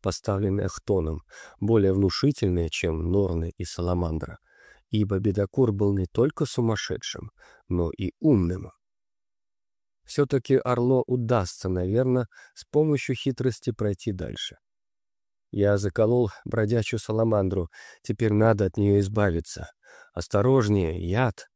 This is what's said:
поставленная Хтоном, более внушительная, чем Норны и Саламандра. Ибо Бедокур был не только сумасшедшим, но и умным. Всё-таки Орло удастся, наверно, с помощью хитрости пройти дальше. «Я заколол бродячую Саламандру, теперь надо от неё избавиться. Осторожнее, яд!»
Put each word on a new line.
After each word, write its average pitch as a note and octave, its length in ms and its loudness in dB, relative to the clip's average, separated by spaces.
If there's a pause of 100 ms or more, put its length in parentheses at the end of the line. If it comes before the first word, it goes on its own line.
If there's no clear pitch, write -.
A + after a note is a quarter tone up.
поставленная G2 640 -2
Хтоном, E2 540 -2 (380)
более G2+ 340 4
внушительная, F#2+ 760 0
чем E2 420 -4
Норны F2 460 0
и F2+ 80 -8
Саламандра. F2 760 -4 (500)
Ибо G2+ 300 0
Бедокур G2+ 520 0
был G2+ 240 0
не F#2 120 -2
только C#3+ 380 0
сумасшедшим, - 840 -4 (380)
но F2 240 0
и - 280 -6
умным. F#2 520 2 (1300)
Всё-таки C3+ 500 0
Орло B2 500 2
удастся, A2+ 640 -2
наверно, A2+ 580 0 (280)
с - 100 -20
помощью D3 500 0
хитрости B2 560 -2
пройти G#2 400 -2
дальше. F2+ 460 -8 (1000)
«Я G2+ 220 4
заколол A2 540 2 (140)
бродячую A2 540 -2
Саламандру, G2+ 680 0 (320)
теперь G#2+ 320 0
надо G#2+ 320 4
от F2+ 100 -2
неё G2+ 240 4
избавиться. G2 680 -2 (440)
Осторожнее, G2+ 880 2
яд!» G2+ 560 -2